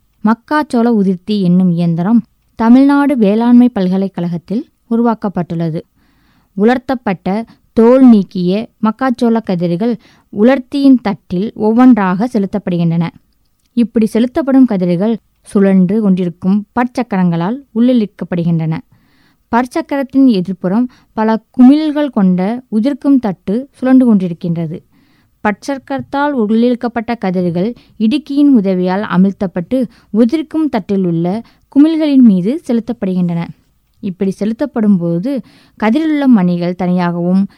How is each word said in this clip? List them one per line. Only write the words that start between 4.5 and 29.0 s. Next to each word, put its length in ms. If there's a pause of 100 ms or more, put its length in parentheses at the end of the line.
உருவாக்கப்பட்டுள்ளது. 920 (760)
உலர்த்தப்பட்ட 680 (460)
தோல் 360
நீக்கிய 440 (300)
மக்காச்சோள 600
கதிர்கள் 520 (380)
உலர்த்தியின் 680
தட்டில் 520
ஒவ்வொன்றாக 800
செலுத்தப்படுகின்றன. 720 (720)
இப்படி 300
செலுத்தப்படும் 680
கதிர்கள் 420 (340)
சுழன்று 520
கொண்டிருக்கும் 580 (140)
பற்சக்கரங்களால் 840 (160)
உள்ளிழுக்கப்படுகின்றன. 1000 (800)
பற்சக்கரத்தின் 760 (100)
எதிர்ப்புறம் 460 (280)
பல 160 (220)
குமிழ்கள் 600
கொண்ட 300 (320)
உதிர்க்கும் 460
தட்டு 360 (180)
சுழன்று 340
கொண்டிருக்கின்றது. 720 (680)
பற்சக்கரத்தால் 880
உள்ளிழுக்கப்பட்ட 840
கதிர்கள் 560 (280)
இடுக்கியின் 560
உதவியால் 500